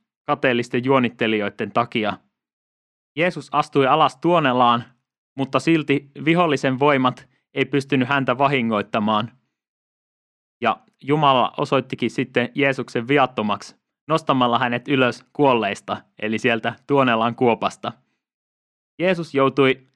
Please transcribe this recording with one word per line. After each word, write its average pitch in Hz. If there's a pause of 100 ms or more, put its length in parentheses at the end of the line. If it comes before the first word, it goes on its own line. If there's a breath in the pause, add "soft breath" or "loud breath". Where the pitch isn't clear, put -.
(240)
kateellisten 127
juonittelijoiden 113
takia. 107 (1000)
Jeesus 165
astui 143
alas 147
tuonelaan, 127 (540)
mutta 135
silti 147 (140)
vihollisen 147
voimat 135 (240)
ei 139
pystynyt 135
häntä 131
vahingoittamaan. 113 (1300)
Ja 113 (260)
Jumala 135
osoittikin 135
sitten 123
Jeesuksen 131
viattomaksi 127 (320)
nostamalla 131
hänet 120
ylös 131
kuolleista, 110 (220)
eli 107
sieltä 117 (140)
tuonelan 120
kuopasta. 110 (1080)
Jeesus 170
joutui 135